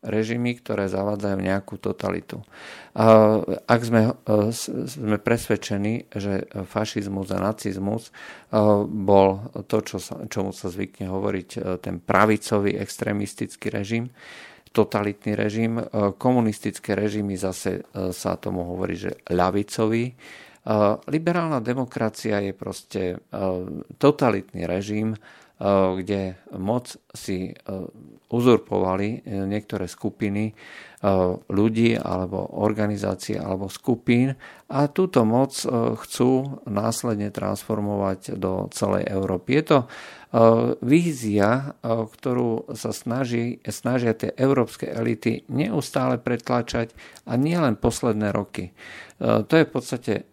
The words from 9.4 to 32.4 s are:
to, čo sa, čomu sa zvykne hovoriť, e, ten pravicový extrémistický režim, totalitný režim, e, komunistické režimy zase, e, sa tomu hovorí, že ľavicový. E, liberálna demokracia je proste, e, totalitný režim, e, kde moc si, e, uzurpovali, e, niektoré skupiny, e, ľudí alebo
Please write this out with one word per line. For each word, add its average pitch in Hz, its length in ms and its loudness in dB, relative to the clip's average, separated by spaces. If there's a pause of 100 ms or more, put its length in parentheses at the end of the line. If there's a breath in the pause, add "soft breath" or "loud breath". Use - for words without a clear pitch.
to, - 160 0
čo - 240 -8
sa, - 240 -12
čomu 98 240 -6
sa - 160 -10
zvykne 95 400 -8
hovoriť, 95 480 -4
e, - 40 -6 (200)
ten 90 240 -8
pravicový 104 720 4
extrémistický 104 960 -6
režim, 113 400 -4 (640 loud breath)
totalitný 104 640 0
režim, 113 400 0
e, 110 40 -6 (360)
komunistické 110 800 0
režimy 101 400 -2
zase, 92 480 -4
e, 95 240 -6
sa 90 240 -4
tomu 92 400 -4
hovorí, 92 240 -4
že 95 320 -8
ľavicový. 104 800 0
E, - 20 -20 (1000 loud breath)
liberálna 165 480 -2
demokracia 117 800 -2
je 98 80 -2
proste, - 500 -8 (140)
e, - 20 -12 (800)
totalitný 104 720 0
režim, 104 480 -2
e, - 20 -18 (540 loud breath)
kde 95 720 0 (160)
moc 117 320 -2 (240)
si, 92 380 -6
e, - 20 -16 (760)
uzurpovali, 104 880 2
e, 98 240 -6
niektoré 101 400 -4
skupiny, 104 640 -4
e, - 40 -14 (1000 loud breath)
ľudí 113 400 4
alebo 92 480 -2 (160)